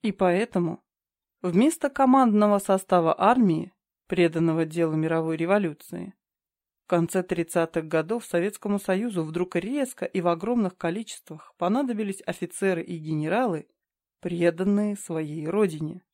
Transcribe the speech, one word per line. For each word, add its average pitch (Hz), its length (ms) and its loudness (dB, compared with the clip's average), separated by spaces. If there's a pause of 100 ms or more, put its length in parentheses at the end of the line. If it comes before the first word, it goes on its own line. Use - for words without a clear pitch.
И 214 100 -2
поэтому 185 720 0 (580)
вместо 220 480 2
командного 226 720 4
состава 180 640 2
армии, 185 520 2 (340)
преданного 165 580 2
делу 160 300 -2
мировой 160 420 0
революции, 175 760 -2 (720)
в - 20 -20
конце 170 340 0
тридцатых 165 680 -2
годов 165 380 -2
Советскому 202 540 -2
Союзу 196 440 -2
вдруг 175 320 -4
резко 254 500 -4
и - 160 -4
в 170 60 0
огромных 190 500 -2
количествах 170 800 -8
понадобились 208 680 -2
офицеры 180 560 -4
и 170 160 -10
генералы, 156 680 -2 (520)
преданные 185 760 0
своей 156 520 -6
родине. 170 560 -2 (100)